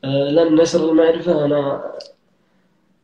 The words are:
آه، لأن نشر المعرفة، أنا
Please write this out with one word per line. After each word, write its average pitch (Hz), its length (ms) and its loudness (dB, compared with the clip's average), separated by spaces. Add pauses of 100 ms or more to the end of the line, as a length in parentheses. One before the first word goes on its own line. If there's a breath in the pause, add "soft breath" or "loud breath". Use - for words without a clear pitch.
آه، 139 280 -2
لأن 160 240 2
نشر 160 340 2
المعرفة، 165 560 2
أنا 143 460 -4 (1120)